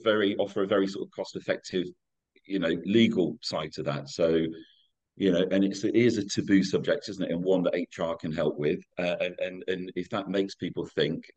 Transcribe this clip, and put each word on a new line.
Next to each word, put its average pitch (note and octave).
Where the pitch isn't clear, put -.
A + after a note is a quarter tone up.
very, G#2+
offer G2+
a F#2+
very G2
sort F#2+
of -
cost-effective, F#2
you G2
know, E2
legal F#2+
side D#2+
to -
that. C#2+
So, E2
you G2
know, F2+
and G2
it's, G2+
it G#2+
is A#2
a G2
taboo G2
subject, F2
isn't F2+
it? E2+
And F2
one F#2
that F2
H F2+
R E2
can E2
help D#2
with. D2+
Uh, F2
and, F2+
and, F#2
and F#2
if F2+
that G2+
makes F#2+
people D#2+
think, D#2